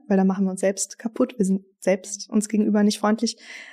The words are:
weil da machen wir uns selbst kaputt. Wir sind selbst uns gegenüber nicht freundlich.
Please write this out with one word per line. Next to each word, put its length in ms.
weil 100
da 60
machen 220
wir 60
uns 100
selbst 380
kaputt. 380
Wir 80
sind 200
selbst 500
uns 200
gegenüber 340
nicht 160
freundlich. 380